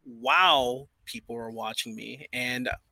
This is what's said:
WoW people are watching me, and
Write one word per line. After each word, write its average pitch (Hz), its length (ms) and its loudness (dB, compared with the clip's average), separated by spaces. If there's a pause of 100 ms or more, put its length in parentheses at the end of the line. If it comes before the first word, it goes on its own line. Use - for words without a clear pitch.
WoW 135 840 4 (160)
people 117 320 -12
are 113 140 -10
watching 113 440 -8
me, 117 380 -14
and 123 340 -2 (240)